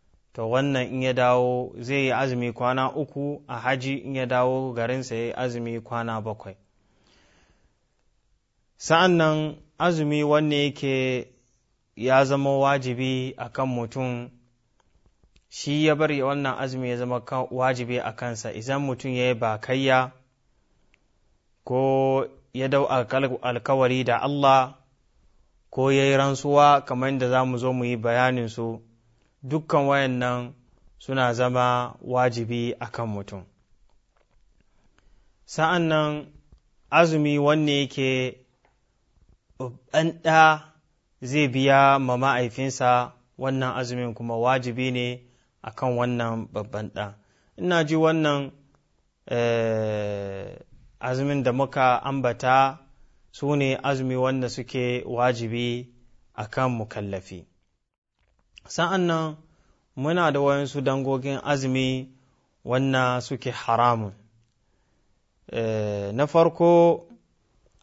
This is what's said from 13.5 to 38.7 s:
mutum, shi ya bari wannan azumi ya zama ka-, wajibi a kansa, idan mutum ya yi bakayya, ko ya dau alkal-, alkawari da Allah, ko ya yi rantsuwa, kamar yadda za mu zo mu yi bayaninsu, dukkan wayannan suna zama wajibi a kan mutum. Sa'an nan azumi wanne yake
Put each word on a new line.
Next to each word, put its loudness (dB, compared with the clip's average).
mutum, -6
shi -2
ya 4
bari 0
wannan -2
azumi -6
ya -4
zama -4
ka-, -6
wajibi -2
a -6
kansa, -10
idan -4
mutum -4
ya 0
yi 2
bakayya, 0
ko 0
ya -4
dau 2
alkal-, 0
alkawari 2
da 2
Allah, 4
ko 0
ya 4
yi 4
rantsuwa, 6
kamar -2
yadda 0
za 4
mu -4
zo 0
mu -2
yi -2
bayaninsu, -2
dukkan 0
wayannan 0
suna 0
zama 0
wajibi -2
a -10
kan -6
mutum. -10
Sa'an 0
nan 0
azumi 4
wanne 4
yake -2